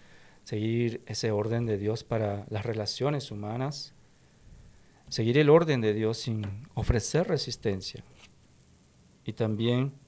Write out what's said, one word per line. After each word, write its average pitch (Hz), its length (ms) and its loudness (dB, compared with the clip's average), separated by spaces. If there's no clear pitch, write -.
seguir 113 640 -2
ese 110 260 -4
orden 110 340 0
de 110 120 0
Dios 104 260 -2
para 104 460 -2
las 104 160 -4
relaciones 120 640 -2
humanas, 113 640 -6
seguir 120 320 2
el 151 100 6
orden 156 320 8
de 107 120 4
Dios 110 240 0
sin 107 580 -6
ofrecer 123 520 0
resistencia. 113 760 -4
Y 110 80 -8
también 117 600 0